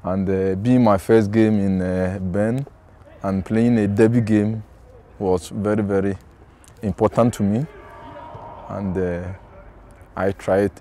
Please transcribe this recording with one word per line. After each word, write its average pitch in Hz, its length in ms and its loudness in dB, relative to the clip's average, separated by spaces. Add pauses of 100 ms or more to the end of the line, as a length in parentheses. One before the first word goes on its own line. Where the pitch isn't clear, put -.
And, 95 260 -2
uh, 95 240 0
being 120 300 2
my 104 120 6
first 107 360 4
game 107 260 4
in, 95 240 0
uh, 92 380 -2
Bern 104 460 -2 (560)
and 95 220 -2
playing 117 340 2
a 101 100 2
derby 113 320 4
game 107 420 0 (560)
was 92 300 -2
very, 107 340 -2
very 98 340 -2 (680)
important 113 520 0
to - 80 -4
me. 110 240 0 (1000)
And, 98 280 -6
uh, 90 260 -4 (920)
I 95 160 -2
tried 98 380 0 (100)